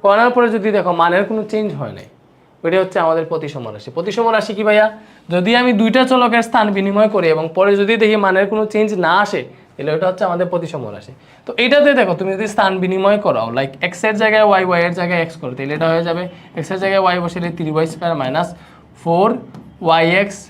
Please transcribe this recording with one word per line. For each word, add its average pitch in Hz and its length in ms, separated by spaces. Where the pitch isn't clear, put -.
করানোর 220 320
পরে 240 100
যদি 208 200
দেখো 175 160
মানের 175 280
কোনো 220 120
চেঞ্জ 214 160
হয় 107 180
নাই, - 100
ওইটা 165 180
হচ্ছে 185 220
আমাদের 160 260
প্রতিসম 147 320
রাশি। 104 220
প্রতিসম 202 280
রাশি 214 220
কি 214 100
ভাইয়া? 214 180
যদি 180 160
আমি 247 100
দুইটা 226 300
চলকের 240 380
স্থান 226 180
বিনিময় 196 380
করি 175 200
এবং 160 100
পরে 196 240
যদি 202 120
দেখি 214 140
মানের 190 260
কোনো 214 100
চেঞ্জ 214 140
না 160 60
আসে, 170 180
তাহলে 143 220
ওটা 185 140
হচ্ছে 185 180
আমাদের 175 240
প্রতিসম 165 280
রাশি। - 160
তো - 40
এটাতে 285 340
দেখো, 190 220
তুমি 190 160
যদি 214 180
স্থান 196 180
বিনিময় 190 440
করাও, 113 220
like 135 160
এক্স 180 220
এর 214 140
জায়গায় 214 260
ওয়াই, 190 200
ওয়াই 175 200
এর 175 120
জায়গায় 175 240
এক্স 165 160
করো, 127 160
তাহলে 139 220
এটা 160 140
হয়ে 165 160
যাবে, 170 140
এক্স 156 160
এর 190 80
জায়গায় 196 220
ওয়াই 180 200
বসাইলে 175 340
থ্রি 156 180
ওয়াই 160 160
স্কয়ার 170 200
মাইনাস 151 260
ফোর 175 260
ওয়াই 165 180
এক্স 202 160